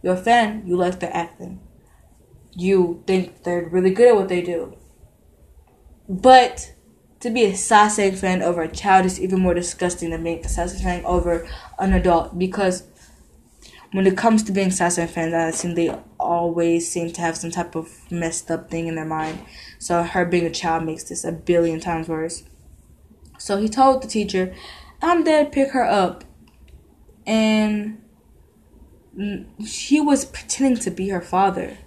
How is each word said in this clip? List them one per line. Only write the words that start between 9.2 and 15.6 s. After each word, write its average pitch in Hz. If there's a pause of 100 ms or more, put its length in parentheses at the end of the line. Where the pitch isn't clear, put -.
even 185
more 180
disgusting 175
than 165
being 165
a -
Sasaeng 185
fan 180
over 175 (300)
an 190
adult, 180
because 185 (1080)
when 190
it 190
comes 220
to 202
being 190
Sasaeng 175
fans, 165
I 165
seem 170